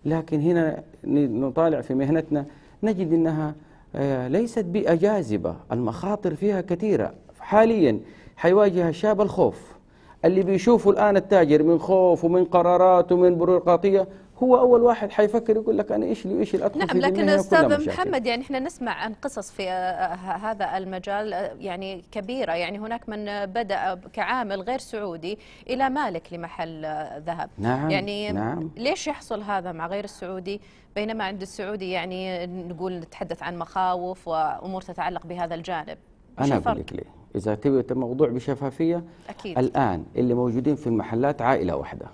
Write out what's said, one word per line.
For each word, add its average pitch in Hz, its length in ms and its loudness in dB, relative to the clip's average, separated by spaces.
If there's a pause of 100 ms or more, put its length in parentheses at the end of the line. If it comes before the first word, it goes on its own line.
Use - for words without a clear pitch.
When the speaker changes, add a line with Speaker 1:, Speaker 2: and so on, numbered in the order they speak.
Speaker 1:
لكن 160 340 -2
هنا 165 440 0 (200)
ن-، 135 360 0
نطالع 135 420 0
في 131 120 -6
مهنتنا 143 520 0 (380)
نجد 185 300 0
إنها، 160 420 0 (400)
آه، 135 320 -2
ليست 220 380 -2
بيئة 175 280 0
جاذبة، 156 640 0 (160)
المخاطر 165 640 -2
فيها 196 260 0
كثيرة. 175 520 0 (260)
حاليًا 202 600 4 (360)
حيواجه 180 540 4
الشاب 202 320 0
الخوف، 175 540 0 (500)
اللي 185 180 4
بيشوفه 196 480 4
الآن 208 260 4
التاجر 165 460 6
من 165 160 4
خوف 180 460 4
ومن 180 200 4
قرارات 180 680 6
ومن 180 260 6
بيروقراطية، 180 720 4 (360)
هو 254 160 6
أول 247 220 6
واحد 220 300 2
حيفكر 214 440 4
يقول 214 220 2
لك: 208 140 -2
"أنا 214 140 0
إيش - 200 -4
لي 190 80 -4
وإيش 196 220 -2
اللي 185 100 0
أدخل 202 140 -2
Speaker 2:
نعم، - 80 0
Speaker 1:
في - 100 0
Speaker 2:
لكن 277 100 4
Speaker 1:
المهنة 339 180 2
كلها 294 100 6
Speaker 2:
أستاذ 302 300 4
Speaker 1:
مشاكل". 294 220 2
Speaker 2:
محمد، 349 380 -2
يعني 240 160 -2
إحنا 269 180 -6
نسمع 262 320 -6
عن 185 220 -6
قصص 214 380 -10
في، 190 180 -6
آه، 185 460 -4
ه-، 185 360 -6
هذا 196 260 -4
المجال، 190 560 -6
آه، 180 260 -4
يعني 190 520 -10
كبيرة، 220 400 -6
يعني 175 280 -4
هناك 226 300 -8
من 208 360 -6
بدأ 190 540 -4 (140)
كعامل 202 480 -4
غير 247 180 -6
سعودي 196 580 -8 (320)
إلى 262 200 0
مالك 247 440 -6
لمحل، 165 520 -10
آه، 151 320 -8
ذهب. 160 400 -8
Speaker 1:
نعم، 127 320 -2
Speaker 2:
يعني 202 420 -4
Speaker 1:
نعم. 165 460 -4
Speaker 2:
ليش 285 300 -4
يحصل 240 340 -8
هذا 196 300 -6
مع 165 160 -8
غير 202 160 -6
السعودي، 190 580 -10 (340)
بينما 220 280 -4
عند 190 180 -8
السعودي 190 500 -8
يعني 185 560 -6
نقول 180 460 -8
نتحدث 165 500 -10
عن 175 140 -8
مخاوف 180 720 -4
وأمور 165 540 -4
تتعلق 175 460 -8
بهذا 170 280 -6
الجانب؟ 165 420 -8 (420)
وش 135 80 0
Speaker 1:
أنا 139 100 2
Speaker 2:
الفرق؟ 226 140 0
Speaker 1:
أقول - 100 -4
لك - 120 -12
ليه، - 260 -12 (160)
إذا 104 200 -2
تبي 131 360 2
الموضوع 131 360 0
بشفافية، 139 760 -4 (260)
Speaker 2:
أكيد. - 300 -8
Speaker 1:
الآن 117 440 0 (120)
اللي 127 180 2
موجودين 123 420 0
في 139 120 -8
المحلات 120 540 0
عائلة 113 340 0
واحدة - 380 -8